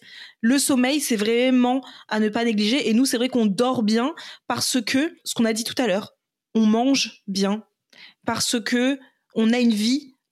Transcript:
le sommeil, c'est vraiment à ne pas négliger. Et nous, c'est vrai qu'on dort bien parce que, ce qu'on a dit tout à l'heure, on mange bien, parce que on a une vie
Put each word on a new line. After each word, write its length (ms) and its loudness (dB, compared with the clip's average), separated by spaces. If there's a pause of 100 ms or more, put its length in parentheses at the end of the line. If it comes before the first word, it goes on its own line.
(420)
le 160 4
sommeil, 440 0
c'est 140 -2
vraiment 720 2 (220)
à 120 -2
ne 100 2
pas 140 -2
négliger. 460 0
Et 60 2
nous, 100 4
c'est 120 -2
vrai 120 0
qu'on 160 0
dort 380 0
bien 320 0 (320)
parce 340 -2
que, 420 -2
ce 120 -8
qu'on 100 -2
a 80 0
dit 100 -4
tout 160 -10
à 60 2
l'heure, 280 -2 (420)
on 100 4
mange 600 2
bien, 360 -2 (600)
parce 340 -2
que 400 0 (360)
on 180 2
a 60 0
une 140 4
vie 420 -2 (160)